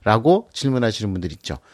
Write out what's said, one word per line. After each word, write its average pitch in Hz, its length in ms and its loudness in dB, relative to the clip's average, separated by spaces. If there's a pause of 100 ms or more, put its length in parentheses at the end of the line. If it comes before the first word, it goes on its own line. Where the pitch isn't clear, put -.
라고 139 500 2
질문하시는 120 580 -2
분들 90 220 -4
있죠. - 240 -10 (160)